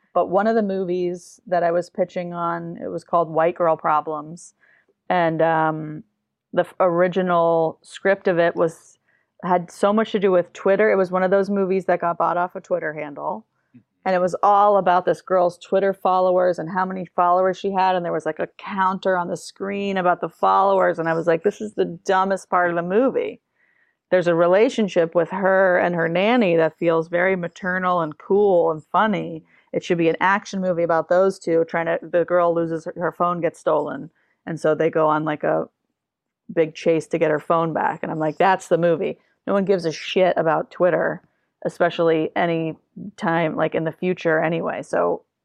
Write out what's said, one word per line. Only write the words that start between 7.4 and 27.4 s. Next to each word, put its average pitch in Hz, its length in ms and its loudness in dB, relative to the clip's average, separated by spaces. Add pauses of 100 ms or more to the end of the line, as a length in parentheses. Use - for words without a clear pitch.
script - 460 -2
of 175 100 2
it 170 180 2
was, - 420 -4 (460)
had 180 260 0
so 202 220 0
much 220 200 0
to 220 60 -2
do 196 140 2
with 175 200 0
Twitter. 196 380 2
It 202 60 2
was 190 140 0
one 185 120 0
of 185 80 0
those 196 200 2
movies 190 360 -2
that 175 140 0
got 170 180 -2
bought 170 180 0
off 175 200 -2
a - 40 -10
Twitter 160 340 -4
handle. 151 500 -10 (640)
And 190 80 2
it 180 60 2
was 180 220 0
all 208 340 4
about 180 280 2
this 170 160 0
girl's 180 380 0
Twitter 196 340 0
followers 185 640 2
and 165 120 -8
how 185 140 -2
many 185 220 -8 (100)
followers 185 420 2
she 196 140 -4
had. 185 240 0
And 175 80 -2
there 165 80 -4
was, 160 140 -4
like, - 120 -4
a 175 100 -6 (100)
counter 190 580 -2
on 180 120 -4
the 180 80 -6
screen 202 600 -8
about 180 240 0
the 170 80 -4
followers. 190 680 2
And 165 100 -2
I 165 60 0
was 165 120 -2
like, 165 160 2
"This 202 180 -2
is 214 140 -10
the 190 120 0 (180)
dumbest 190 460 0
part 175 200 2
of 170 60 -4
the 170 60 0
movie." 208 580 -2 (720)
There's 175 180 2
a 175 60 2
relationship 180 800 2
with 165 160 0
her 190 480 2
and 185 160 0
her 165 140 0
nanny 196 480 2
that 160 220 0
feels 165 300 0
very 180 260 0
maternal 180 640 -4